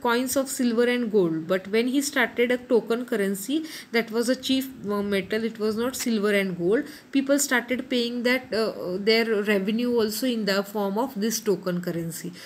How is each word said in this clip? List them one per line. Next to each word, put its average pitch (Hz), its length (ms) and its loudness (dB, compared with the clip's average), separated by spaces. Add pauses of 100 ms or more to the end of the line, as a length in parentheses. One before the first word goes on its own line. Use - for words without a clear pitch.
coins 247 340 0
of 269 140 0
silver 240 380 2
and 240 260 0
gold. 160 340 2
But 190 220 -2
when 226 180 2
he 262 160 2
started 240 480 0
a 247 80 2
token 240 480 0
currency, 208 580 -2 (280)
that 226 180 0
was 226 180 0
a 254 60 4
cheap, 262 300 0 (200)
uh, 208 180 -2
metal, 202 420 -2
it 220 160 -6
was 214 160 0
not 240 180 -2
silver 208 380 0
and 196 260 2
gold, 196 240 2 (300)
people 269 260 4
started 247 500 0
paying 240 360 0
that, 254 280 0
uh, 185 460 -2
their 220 460 2
revenue 214 500 2
also 220 320 0
in 226 200 0
the 196 180 2
form 202 340 -2
of 254 160 -2
this 208 240 -2
token 180 420 0
currency. 170 520 -6 (140)